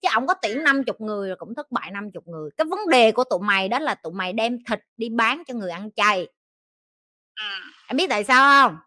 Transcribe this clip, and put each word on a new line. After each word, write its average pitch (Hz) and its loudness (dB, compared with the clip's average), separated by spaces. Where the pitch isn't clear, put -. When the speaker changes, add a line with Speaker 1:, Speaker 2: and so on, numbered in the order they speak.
Speaker 1:
Chứ 370 0
ổng 247 0
có 349 2
tuyển 220 -4
Speaker 2:
Ừ. 294 -4
Speaker 1:
năm 277 2
chục 220 -6
người 208 -6
rồi 185 -8
cũng 175 -14
thất - -12
bại 180 -6
năm 202 -12
chục 175 -14
người. 156 -12
Cái 311 0
vấn 392 -4
đề 240 6
của 240 0
tụi 202 -2
mày 196 0
đó 254 0
là 277 -4
tụi 170 -12
mày 185 -6
đem 226 -4
thịt 214 -2
đi 226 -6
bán 233 0
cho - -12
người 202 -6
ăn 196 -10
chay. 202 2
Speaker 2:
Ừ. 214 -12
Speaker 1:
Em 247 -4
biết 359 0
tại 208 -2
sao 269 6
không? 160 -10